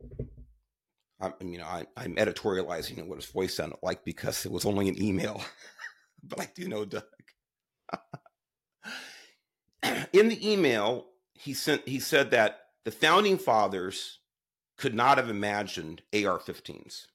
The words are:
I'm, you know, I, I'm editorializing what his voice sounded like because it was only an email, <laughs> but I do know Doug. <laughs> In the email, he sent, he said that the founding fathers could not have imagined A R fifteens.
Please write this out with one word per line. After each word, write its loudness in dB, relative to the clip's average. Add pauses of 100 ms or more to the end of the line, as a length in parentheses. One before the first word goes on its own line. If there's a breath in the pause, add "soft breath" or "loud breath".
(1200)
I'm, -6
you -10
know, -12
I, -8 (120)
I'm -8
editorializing -2
what -12
his -16
voice -2
sounded -6
like -4
because -6
it -8
was -4
only 2
an -2
email, -2 (400 loud breath)
<laughs> -20
but -10
I -6
do -8
know -4
Doug. -8 (2750 loud breath)
<laughs> -2
In 8
the -2
email, 2 (260)
he -10
sent, 0
he -4
said 4
that 4 (260)
the -4
founding 4
fathers 0 (580)
could -2
not 6
have 2
imagined -4 (100)
A 2
R 0
fifteens. -14